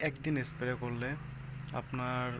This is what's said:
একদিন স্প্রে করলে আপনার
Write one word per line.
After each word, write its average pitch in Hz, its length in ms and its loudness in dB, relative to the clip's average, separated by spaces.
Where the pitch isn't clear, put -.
একদিন 147 420 2
স্প্রে 123 400 2
করলে 120 280 0
আপনার 123 540 0